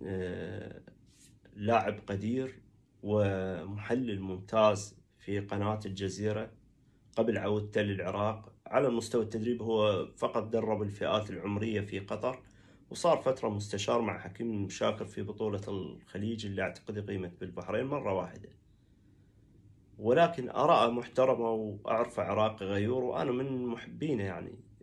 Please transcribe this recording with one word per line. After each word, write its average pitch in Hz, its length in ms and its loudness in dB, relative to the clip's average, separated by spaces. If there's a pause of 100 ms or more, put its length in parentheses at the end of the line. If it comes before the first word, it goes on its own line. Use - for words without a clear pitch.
آه، 92 760 -6 (760)
لاعب 104 520 2
قدير 113 540 -2 (420)
ومحلل 101 1200 0
ممتاز 98 760 4 (200)
في 101 220 -4
قناة 101 460 -2
الجزيرة 101 640 -4 (640)
قبل 113 220 2
عودته 104 440 0
للعراق. 101 720 -2 (120)
على 135 220 2
المستوى 117 360 2
التدريب 113 380 -2
هو 107 460 2 (100)
فقط 117 260 0
درب 107 380 0
الفئات 101 480 0
العمرية 101 520 -2
في 98 180 -6
قطر، 110 440 -4 (460)
وصار 160 280 4
فترة 127 320 0
مستشار 104 520 0
مع 98 180 -2
حكيم 104 500 -4
شاكر 110 360 -2
في 104 160 -8
بطولة 104 460 -4
الخليج 101 760 -6
اللي 98 160 -4
أعتقد 95 360 -6
أقيمت 98 420 -6
بالبحرين 92 460 -4
مرة 131 280 -2
واحدة. 87 360 -4 (1500)
ولكن 131 500 4
آراءه 123 420 6
محترمة 120 600 2
وأعرفه 110 720 0
عراقي 104 420 2
غيور، 107 380 2
وأنا 127 280 0
من 127 340 0
محبينه 117 580 -2
يعني. 87 360 -6 (240)